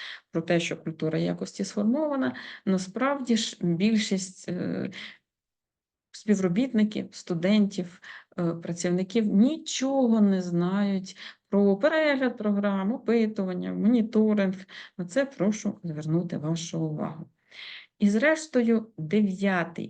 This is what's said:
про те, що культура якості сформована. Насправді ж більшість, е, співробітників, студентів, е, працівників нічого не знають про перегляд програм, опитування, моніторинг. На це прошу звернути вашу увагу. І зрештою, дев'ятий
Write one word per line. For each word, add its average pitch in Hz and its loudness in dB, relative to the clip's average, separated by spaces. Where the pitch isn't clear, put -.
про 165 -2
те, 170 2
що - -4
культура 160 -4
якості 175 -4
сформована. 262 0
Насправді 240 0
ж - -6
більшість, 190 0
е, 175 -4
співробітників, 214 2
студентів, 185 0
е, 170 0
працівників 180 -2
нічого 254 2
не 190 4
знають 190 0
про 202 4
перегляд 277 2
програм, 202 0
опитування, 208 -2
моніторинг. 214 2
На 180 -6
це 262 0
прошу 214 -2
звернути 160 -2
вашу 165 -4
увагу. 156 -6
І 208 4
зрештою, 233 2
дев'ятий 185 0